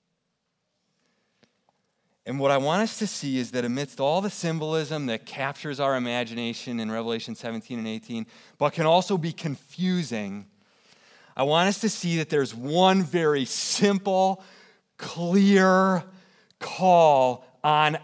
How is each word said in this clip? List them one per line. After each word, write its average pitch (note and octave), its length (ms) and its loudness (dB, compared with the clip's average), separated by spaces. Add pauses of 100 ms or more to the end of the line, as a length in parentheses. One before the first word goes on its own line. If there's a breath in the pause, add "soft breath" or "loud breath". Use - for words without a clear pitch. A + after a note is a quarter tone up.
(2250)
And C3 120 -6
what C#3+ 100 2
I C#3 80 4
want D#3 240 0
us A3 180 -4
to G#3+ 80 -4
see C3+ 300 -4
is A#2+ 140 -4
that A#2+ 140 -2
amidst C#3 340 -6
all D3 200 0
the G3 120 -4
symbolism D#3 760 -4
that A2+ 180 -4
captures C#3+ 540 -8
our C#3 160 0
imagination A#2+ 840 -6
in A2 120 -6
Revelation A#2 440 -6
seventeen A2+ 440 -10
and A2 80 -8
eighteen, A2 400 -10 (300 loud breath)
but C#3+ 160 0
can D#3+ 120 -2
also F3+ 320 2
be E3 140 -4
confusing, B2 1160 -6 (880 soft breath)
I B2+ 80 0
want D#3+ 260 2
us G3+ 100 -4
to A3 100 0
see E3+ 280 -4
that D#3 120 -4
there's C#3 240 0
one F3 500 2
very D3+ 420 0
simple, F#3+ 1000 0 (540 loud breath)
clear F#3+ 1040 4 (560 soft breath)
call D3+ 840 4 (180 loud breath)
on D3+ 400 2